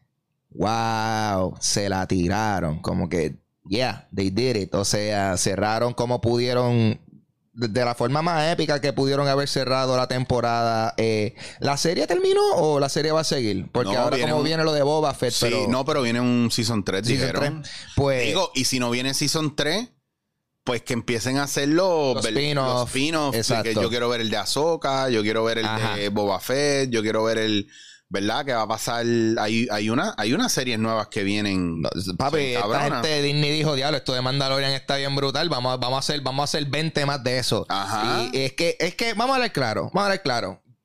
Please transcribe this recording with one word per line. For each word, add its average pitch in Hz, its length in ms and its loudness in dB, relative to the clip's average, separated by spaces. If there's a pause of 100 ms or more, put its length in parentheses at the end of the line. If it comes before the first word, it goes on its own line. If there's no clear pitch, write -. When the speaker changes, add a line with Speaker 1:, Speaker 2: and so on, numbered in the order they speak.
(500)
Speaker 1:
"Wow, 110 1120 0
se 101 280 0
la 95 180 0
tiraron", 92 760 0
como 90 280 -2
que, 78 280 -2 (320)
"Yeah, 110 460 -2
they 98 160 0
did 117 260 2
it", 92 180 -2
o 101 100 2
sea, 101 520 0
cerraron 107 560 0
como 120 280 -2
pudieron, 120 800 2 (540)
de, 117 140 -2
de 120 160 0
la 120 100 0
forma 135 280 0
más 165 280 2
épica 151 300 0
que 139 140 -2
pudieron 139 340 2
haber 139 200 2
cerrado 131 480 0
la 127 120 0
temporada. 117 880 0
Eh, 107 380 0 (260)
¿la 139 160 0
serie 185 300 0
terminó 381 340 2 (160)
o 156 240 2
la 139 80 2
serie 156 240 0
va 156 80 2
a 160 40 0
seguir? 107 460 -2
Porque 117 220 0
Speaker 2:
No, 127 80 0
Speaker 1:
ahora 120 160 2
Speaker 2:
viene - 160 0
Speaker 1:
como - 80 2
Speaker 2:
un 147 60 2
Speaker 1:
viene 160 180 0
lo 160 80 2
de 147 100 2
Boba 147 300 2
Fett, 123 200 -2
Speaker 2:
Sí, - 180 0
Speaker 1:
pero 110 180 0
Speaker 2:
no, 127 160 0
pero 147 160 0
viene 120 220 0
un 123 280 4
season 113 320 0
tres, 95 240 -2
Speaker 1:
Season 135 200 0
Speaker 2:
dijeron. 143 360 -2
Speaker 1:
tres. - 120 -14 (200)
Pues 135 320 2
Speaker 2:
Digo, 165 280 0
y 131 100 0
si 131 140 0
no 123 120 0
viene 127 220 -2
season 147 420 -2
tres, 170 360 -2 (760)
pues 120 160 -2
que - 140 -4
empiecen 120 440 -2
a 143 40 2
hacer 139 260 -2
los, 160 460 2
Speaker 1:
los - 100 -2
Speaker 2:
¿verdad? 113 160 0
Speaker 1:
spin-off. 143 320 0
Speaker 2:
Los 123 160 0
spin-off, 147 400 0
y 131 40 -2
que 117 80 0
Speaker 1:
Exacto. 110 420 0
Speaker 2:
yo 117 80 2
quiero 120 180 0
ver 120 140 0
el 113 80 -2
de 110 80 0
Ahsoka, 135 720 0
yo 113 120 2
quiero 110 220 0
ver 113 140 0
el 110 80 -2
Speaker 1:
Ajá. 110 300 -2
Speaker 2:
de 101 120 -2
Boba 101 320 0
Fett, 139 500 2
yo 113 120 2
quiero 110 220 2
ver 113 140 2
el, 107 280 2 (420)
¿verdad? 104 360 -2
Que 139 80 -4
va 113 100 2
a 104 60 -2
pasar, 117 360 -2 (360)
hay, 113 320 0
hay 107 180 0
una, 165 260 0
hay 107 180 0
unas 233 180 0
series 123 260 -2
nuevas 110 300 0
que 104 160 -2
vienen. 98 560 0
Speaker 1:
No, 69 80 0 (280)
papi, 143 200 0
Speaker 2:
Se 139 180 0
Speaker 1:
esta 123 60 0
Speaker 2:
encabrona. 139 360 0
Speaker 1:
gente 123 120 -2
de 151 140 0
Disney 143 280 0
dijo, 151 240 0
"Diablo, 139 220 0
esto 135 160 -4
de 127 80 -2
Mandalorian 135 500 0
está 135 280 -4
bien 139 180 -2
brutal, 139 320 0
vamos 127 260 -2
a, 131 40 -2
vamos 127 180 -2
a - 20 0
hacer, 147 220 -2
vamos 135 220 -2
a - 20 -2
hacer 147 260 -2
veinte 151 360 0
más 139 180 -2
de 123 140 0
eso". 113 300 0
Speaker 2:
Ajá. 107 640 -2
Speaker 1:
Y 127 60 -2
es 135 140 -2
que, 175 260 0
es 185 160 -2
que, 233 200 -2
vamos 240 180 0
a 269 60 2
hablar 240 140 -2
claro, 110 400 0
vamos 190 100 0
a - 20 0
hablar 196 180 0
claro. 110 400 -4 (220)